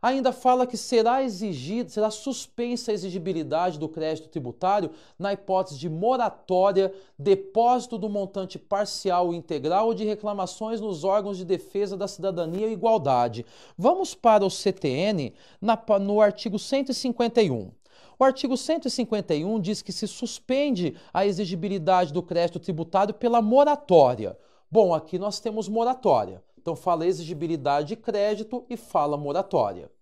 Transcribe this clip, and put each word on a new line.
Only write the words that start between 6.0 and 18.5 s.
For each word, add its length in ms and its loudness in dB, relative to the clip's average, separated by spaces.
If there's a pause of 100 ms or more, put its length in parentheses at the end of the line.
depósito 800 2
do 100 -6
montante 500 -6
parcial 680 0
ou 60 0
integral 540 0
ou 60 0
de 120 -4
reclamações 760 -4
nos 240 -6
órgãos 340 0
de 60 -10
defesa 540 -4
da 100 -4
cidadania 600 -4
e 20 -4
igualdade. 760 2 (320)
Vamos 380 2
para 300 4
o 40 2
C 220 -2
T 160 -4
N, 460 -2 (260)
na, 160 2
pa-, 240 2
no 220 2
artigo 360 2
cento 340 -2
e 20 0
cinquenta 480 0
e 100 4
um. 180 -4 (480)
O 60 4
artigo 320 2